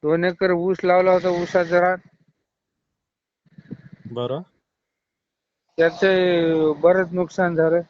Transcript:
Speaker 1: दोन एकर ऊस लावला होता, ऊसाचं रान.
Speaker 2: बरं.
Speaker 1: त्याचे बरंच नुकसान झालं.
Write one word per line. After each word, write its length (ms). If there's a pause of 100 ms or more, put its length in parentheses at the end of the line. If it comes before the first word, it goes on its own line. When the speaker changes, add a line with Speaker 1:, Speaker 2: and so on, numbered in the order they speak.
Speaker 1:
दोन 200
एकर 280
ऊस 320
लावला 280
होता, 180
ऊसाचं 500
रान. 200 (2000)
Speaker 2:
बरं. 300 (1400)
Speaker 1:
त्याचे 640 (300)
बरंच 380
नुकसान 440
झालं. 340